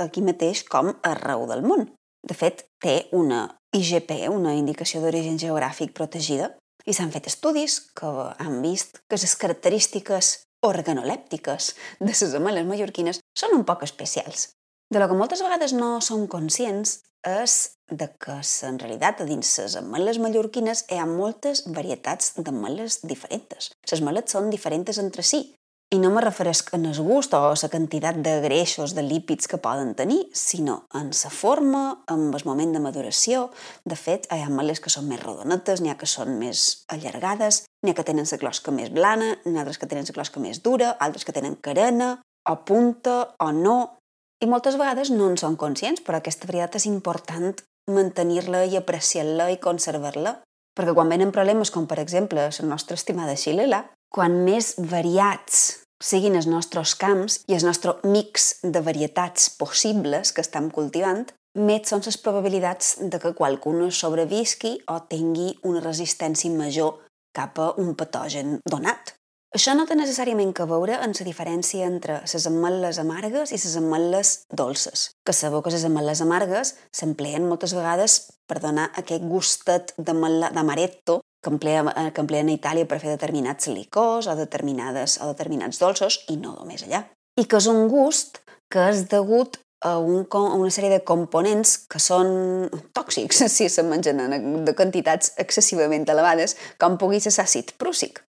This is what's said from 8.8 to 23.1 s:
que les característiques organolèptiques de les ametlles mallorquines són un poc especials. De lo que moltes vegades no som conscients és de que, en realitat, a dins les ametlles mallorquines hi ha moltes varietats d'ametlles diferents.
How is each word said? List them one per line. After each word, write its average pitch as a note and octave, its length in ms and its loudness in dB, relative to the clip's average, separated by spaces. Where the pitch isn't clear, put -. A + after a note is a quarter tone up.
que G#3 80 -2
les F#3 180 0
característiques G3 960 0
organolèptiques D#3+ 1080 -2
de G3+ 120 0
les E3 260 0
ametlles F3 280 0
mallorquines F#3 540 -2
són G#4 220 2
un G#3+ 100 0
poc F3 180 0
especials. - 640 -6
De G#3 120 4
lo F#3 80 4
que F#3 80 2
moltes F4+ 240 0
vegades E4+ 320 0
no A#3+ 260 0
som G#3+ 300 -2
conscients G3+ 720 -2
és G#3+ 300 0
de D#3 160 -6
que, C#3 160 -10
en C3 100 -6
realitat, A#2+ 420 -2
a E3 60 -6
dins C#3+ 320 -2
les G2+ 240 -6
ametlles F3+ 400 -2
mallorquines A3 640 -2
hi F3+ 140 -4
ha D#3+ 80 -2
moltes G#3+ 560 -2
varietats D3+ 720 -4
d'ametlles D3+ 640 -6
diferents. - 720 -10